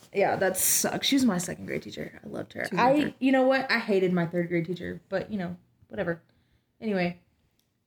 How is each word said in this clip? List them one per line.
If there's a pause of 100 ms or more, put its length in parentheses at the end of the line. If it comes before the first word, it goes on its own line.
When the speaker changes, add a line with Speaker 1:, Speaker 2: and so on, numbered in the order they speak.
(140)
Speaker 1:
Yeah,
that
sucks.
She
was
my
second
grade
teacher.
I
loved
her.
Speaker 2:
She
was
my
Speaker 1:
I,
Speaker 2:
third.
Speaker 1:
you
know
what?
I
hated
my
third
grade
teacher,
but,
you
know, (320)
whatever. (580)
Anyway. (680)